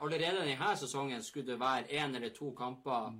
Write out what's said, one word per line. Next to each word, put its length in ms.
allerede 440
denne 320
sesongen 460
skulle 240
det 140
være 300
en 240
eller 160
to 220
kamper. 680